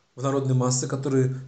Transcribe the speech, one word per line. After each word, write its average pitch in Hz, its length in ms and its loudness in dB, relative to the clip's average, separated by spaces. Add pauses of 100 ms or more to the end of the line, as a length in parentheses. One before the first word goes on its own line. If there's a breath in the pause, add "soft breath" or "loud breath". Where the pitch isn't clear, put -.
(160)
в 123 80 -8
народные 135 320 0
массы, 127 320 0
которые 135 480 0 (120)